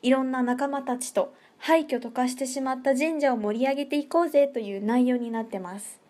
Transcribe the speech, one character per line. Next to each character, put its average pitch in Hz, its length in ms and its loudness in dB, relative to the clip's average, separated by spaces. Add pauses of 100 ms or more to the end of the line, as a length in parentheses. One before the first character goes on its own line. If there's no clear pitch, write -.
い 247 80 2
ろ 262 120 4
ん 262 80 -2
な 262 140 0
仲 254 240 0
間 277 140 -4
た 247 160 -4
ち - 140 -8
と - 220 -2 (240)
廃 320 280 2
墟 247 140 -2
と 240 100 -10
化 254 180 0
し 254 60 -2
て 269 120 -4
し 254 140 -6
ま 262 120 -2
っ 254 100 -6
た 269 140 2
神 311 240 0
社 277 120 4
を 240 40 0
盛 214 240 -2
り 262 60 2
上 277 80 2
げ 277 120 -2
て 294 120 -2
い 285 80 -2
こ 330 160 2
う 339 60 0
ぜ 285 200 4
と 262 120 -4
い 202 160 -6
う 196 80 -6
内 247 240 4
容 247 80 2
に 233 140 -4
な 226 120 -4
っ - 40 -4
て 202 120 -8
ま 190 200 -8
す。 - 320 -16